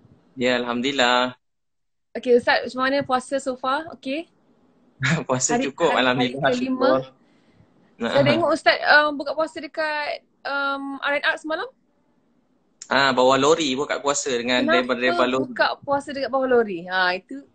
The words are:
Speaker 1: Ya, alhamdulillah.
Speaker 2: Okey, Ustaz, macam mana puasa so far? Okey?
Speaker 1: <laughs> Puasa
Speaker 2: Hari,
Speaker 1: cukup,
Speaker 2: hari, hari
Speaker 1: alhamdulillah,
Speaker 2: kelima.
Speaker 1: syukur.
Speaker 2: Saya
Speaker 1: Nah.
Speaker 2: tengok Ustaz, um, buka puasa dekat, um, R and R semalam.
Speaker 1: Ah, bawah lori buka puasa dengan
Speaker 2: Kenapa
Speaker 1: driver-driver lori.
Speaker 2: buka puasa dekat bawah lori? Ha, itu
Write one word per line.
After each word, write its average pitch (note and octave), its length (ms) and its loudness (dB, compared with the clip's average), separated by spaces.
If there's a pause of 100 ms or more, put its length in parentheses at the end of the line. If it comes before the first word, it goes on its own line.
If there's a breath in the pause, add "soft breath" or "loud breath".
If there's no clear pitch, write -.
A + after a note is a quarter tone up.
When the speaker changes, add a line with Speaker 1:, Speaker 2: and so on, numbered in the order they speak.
(360)
Speaker 1:
Ya, B2 240 0
alhamdulillah. B2 720 0 (800)
Speaker 2:
Okey, A#3+ 320 2
Ustaz, - 240 2
macam A#3+ 160 -8
mana C#4 240 0
puasa C4 320 -2
so C4 160 -6
far? C4+ 400 -4
Okey? C#4+ 320 -8 (720)
Speaker 1:
<laughs> C#3 240 0
Puasa B2+ 320 -2
Speaker 2:
Hari, A#3+ 160 -2
Speaker 1:
cukup, D#3+ 240 2
Speaker 2:
hari, - 0 -
hari B2 80 4
Speaker 1:
alhamdulillah, B2+ 480 0
Speaker 2:
kelima. B2+ 480 0
Speaker 1:
syukur. - 160 -12 (840 soft breath)
Speaker 2:
Saya A#2 240 2
Speaker 1:
Nah. C#4 80 4
Speaker 2:
tengok E4 240 2
Ustaz, D#4+ 240 2
um, D4+ 320 4
buka C#4+ 240 -8
puasa D#4 240 -4
dekat, D4+ 640 -6 (240)
um, C#4 560 -6
R C#4+ 160 -2
and - 80 -6
R D#4 80 0
semalam. D#4+ 320 -8 (1200)
Speaker 1:
Ah, C3+ 240 2
bawah B2+ 240 6
lori C#3+ 400 4
buka C3+ 240 -2
puasa C#3+ 400 -2
dengan B2+ 240 0
Speaker 2:
Kenapa B2 320 0
Speaker 1:
driver-driver B2+ 320 2
lori. B3+ 240 0
Speaker 2:
buka C#4+ 160 0 (160)
puasa C#4 320 -4
dekat C4 160 -6
bawah C4 160 0
lori? G#3 400 0
Ha, F#3 320 0
itu C4+ 240 -16 (120)